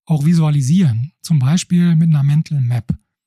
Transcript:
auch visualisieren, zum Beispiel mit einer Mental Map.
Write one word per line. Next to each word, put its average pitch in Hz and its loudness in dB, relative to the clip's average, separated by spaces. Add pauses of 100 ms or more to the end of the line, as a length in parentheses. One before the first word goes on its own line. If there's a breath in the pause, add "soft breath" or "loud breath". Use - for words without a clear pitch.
auch 147 -2
visualisieren, 151 0
zum 160 -2
Beispiel 175 0
mit 165 2
einer 147 2
Mental 147 0
Map. 120 -4 (300)